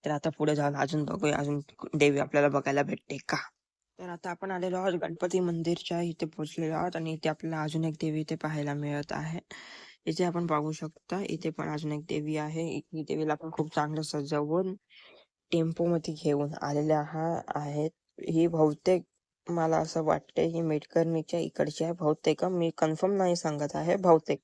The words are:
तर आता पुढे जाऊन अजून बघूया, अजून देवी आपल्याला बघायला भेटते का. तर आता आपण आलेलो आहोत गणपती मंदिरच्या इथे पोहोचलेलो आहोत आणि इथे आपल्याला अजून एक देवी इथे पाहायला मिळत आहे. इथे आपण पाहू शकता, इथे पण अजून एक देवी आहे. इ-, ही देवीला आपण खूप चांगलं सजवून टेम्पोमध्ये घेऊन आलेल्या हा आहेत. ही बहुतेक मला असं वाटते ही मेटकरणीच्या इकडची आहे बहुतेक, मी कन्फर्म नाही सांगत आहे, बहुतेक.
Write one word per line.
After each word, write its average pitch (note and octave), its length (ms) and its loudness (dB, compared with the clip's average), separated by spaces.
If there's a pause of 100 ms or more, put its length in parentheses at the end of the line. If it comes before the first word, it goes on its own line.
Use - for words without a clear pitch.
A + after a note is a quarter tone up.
तर D3 60 0
आता D3+ 200 0
पुढे D3+ 240 0
जाऊन C#3+ 220 0
अजून C#3+ 280 0
बघूया, - 320 0
अजून D3 240 -2 (360)
देवी C#3+ 220 6
आपल्याला C#3+ 300 4
बघायला C#3 340 2
भेटते - 340 -6
का. - 200 -2 (640)
तर F3+ 100 -10
आता F3 220 -8
आपण F#3+ 200 -8
आलेलो F3+ 260 -2
आहोत F#3 160 0
गणपती F3 480 -2
मंदिरच्या E3+ 600 0
इथे E3+ 260 -4
पोहोचलेलो D#3 480 -4
आहोत F3 220 -2
आणि D#3+ 160 -4
इथे D#3+ 160 -4
आपल्याला D#3 340 -4
अजून D#3+ 220 -2
एक D#3 100 -2
देवी D#3 260 -2
इथे D#3+ 160 -4
पाहायला D3 380 -4
मिळत D3 380 -4
आहे. D#3 280 -6 (680)
इथे E3 180 0
आपण F3 220 0
पाहू D#3 260 0
शकता, E3 500 -8
इथे D#3+ 280 -4
पण D#3 180 -6
अजून D3+ 240 -4
एक D3 80 -4
देवी D#3 360 -4
आहे. D#3+ 320 -4
इ-, D3 100 -4
ही D#3+ 240 -10
देवीला D3+ 300 -2
आपण D#3+ 200 -6
खूप D#3 220 -4
चांगलं D#3 280 0
सजवून D#3 720 -2 (760)
टेम्पोमध्ये E3 640 2
घेऊन D3 480 0
आलेल्या D3+ 380 2
हा D#3+ 480 -2
आहेत. D3 420 -2 (300)
ही E3 260 4
बहुतेक E3 560 4 (480)
मला D#3+ 260 2
असं D#3+ 280 0
वाटते D#3+ 380 2
ही E3 180 0
मेटकरणीच्या E3 800 2
इकडची D3+ 440 -2
आहे E3+ 80 -2
बहुतेक, D#3 520 2
मी F3 340 2
कन्फर्म E3 380 2
नाही F3+ 200 4
सांगत D3 400 -2
आहे, E3+ 200 2
बहुतेक. E3 480 6